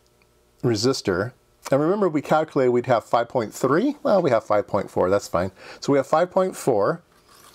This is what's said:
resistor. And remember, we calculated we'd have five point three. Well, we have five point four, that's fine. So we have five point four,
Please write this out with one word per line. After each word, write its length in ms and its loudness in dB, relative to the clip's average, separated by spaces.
resistor. 720 0
And 120 2
remember, 260 0
we 140 -2
calculated 480 0
we'd 160 0
have 180 2
five 240 -2
point 240 -4
three. 500 0
Well, 200 2
we 80 0
have 120 2
five 240 0
point 240 -4
four, 200 0
that's 180 0
fine. 240 -2
So 120 -2
we 60 4
have 80 -2
five 240 0
point 260 -2
four, 460 -2